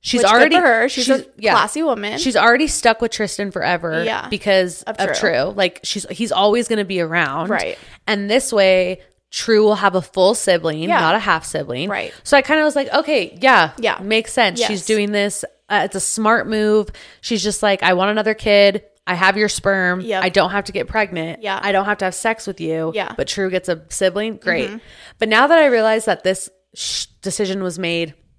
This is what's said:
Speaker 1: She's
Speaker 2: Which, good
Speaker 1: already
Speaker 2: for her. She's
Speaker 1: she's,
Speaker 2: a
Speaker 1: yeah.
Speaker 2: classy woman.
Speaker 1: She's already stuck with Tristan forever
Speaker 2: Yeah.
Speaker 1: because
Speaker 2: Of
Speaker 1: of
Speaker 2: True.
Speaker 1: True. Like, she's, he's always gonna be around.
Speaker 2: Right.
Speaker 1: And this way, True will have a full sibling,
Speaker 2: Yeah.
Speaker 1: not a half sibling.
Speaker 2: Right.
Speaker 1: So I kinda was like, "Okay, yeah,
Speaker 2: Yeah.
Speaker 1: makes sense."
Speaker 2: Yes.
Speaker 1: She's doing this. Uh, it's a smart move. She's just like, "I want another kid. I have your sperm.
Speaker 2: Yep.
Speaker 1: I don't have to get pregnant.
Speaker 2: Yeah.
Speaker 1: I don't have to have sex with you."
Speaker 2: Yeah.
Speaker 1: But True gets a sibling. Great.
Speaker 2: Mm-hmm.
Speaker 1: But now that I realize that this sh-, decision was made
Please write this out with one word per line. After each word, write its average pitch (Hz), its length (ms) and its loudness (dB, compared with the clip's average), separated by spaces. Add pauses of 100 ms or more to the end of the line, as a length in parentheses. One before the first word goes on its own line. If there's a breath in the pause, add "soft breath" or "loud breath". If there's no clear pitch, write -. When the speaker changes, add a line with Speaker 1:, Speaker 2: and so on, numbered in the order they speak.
Speaker 1:
She's 240 220 -2
Speaker 2:
Which, 196 80 6
good 220 60 6
Speaker 1:
already 311 200 6
Speaker 2:
for 359 60 6
her. 240 260 4
She's 262 160 -4
Speaker 1:
she's, 262 160 2
Speaker 2:
a - 60 -14 (100)
Speaker 1:
yeah. 202 160 2
Speaker 2:
classy 208 300 2
woman. 214 360 -2
Speaker 1:
She's 262 180 0
already 233 300 4
stuck 226 360 0
with 226 100 -4
Tristan 202 380 -6
forever 170 540 -4
Speaker 2:
Yeah. - 260 -6
Speaker 1:
because 190 540 0
Speaker 2:
Of 220 120 -8
Speaker 1:
of 196 100 -2 (120)
Speaker 2:
True. 202 120 0
Speaker 1:
True. 135 140 0 (100)
Like, 190 280 -2
she's, - 280 -8
he's 214 220 -4
always 208 360 2
gonna 214 180 0
be 180 140 -4
around. 165 500 -2
Speaker 2:
Right. - 280 -4 (280 loud breath)
Speaker 1:
And 202 240 -4
this 262 220 0
way, 185 480 2 (300 soft breath)
True 214 320 2
will 214 140 4
have 190 180 0
a 180 80 0
full 190 320 2
sibling, 160 540 0
Speaker 2:
Yeah. 311 120 2
Speaker 1:
not 165 140 4
a 214 60 2
half 180 240 0
sibling. 143 460 -6
Speaker 2:
Right. - 220 -6 (120)
Speaker 1:
So - 120 4
I 269 60 6
kinda 302 220 2
was 302 100 0
like, 277 180 -2
"Okay, 285 480 -2
yeah, 190 380 4
Speaker 2:
Yeah. 226 220 -2
Speaker 1:
makes 220 320 -2
sense." 214 260 0
Speaker 2:
Yes. 226 120 0
Speaker 1:
She's 196 160 -6
doing 208 260 0
this. 202 320 -2 (240)
Uh, 202 160 2
it's 190 100 -6
a 190 60 -4
smart 220 480 0
move. 214 400 0 (320 loud breath)
She's 214 220 -4
just 202 200 -4
like, 196 220 2
"I 185 80 4
want 185 180 2
another 214 240 -2
kid. 202 480 4 (240)
I 180 80 -2
have 190 220 2
your 208 120 0
sperm. 185 520 -2
Speaker 2:
Yep. 190 240 -4
Speaker 1:
I 185 60 0
don't 180 200 2
have 196 140 -4
to - 80 -14
get - 160 -6
pregnant. 170 540 -4
Speaker 2:
Yeah. 196 200 -6
Speaker 1:
I 202 100 -2
don't 196 120 2
have 208 140 -2
to 190 80 -2
have 185 80 -4
sex 226 320 -4
with 190 140 -10
you." 160 340 -4
Speaker 2:
Yeah. 196 220 -6
Speaker 1:
But - 120 -4
True 190 220 -4
gets 185 180 -4
a 165 200 -4
sibling. 202 500 -2
Great. - 300 -2
Speaker 2:
Mm-hmm. 214 100 -12 (420 loud breath)
Speaker 1:
But 220 80 -2
now 220 180 4
that 330 120 6
I 302 80 6
realize 220 400 2
that 185 180 -2
this 190 240 -2 (260)
sh-, - 320 -8 (160)
decision 190 400 -4
was 175 160 -6
made 170 360 -4 (240)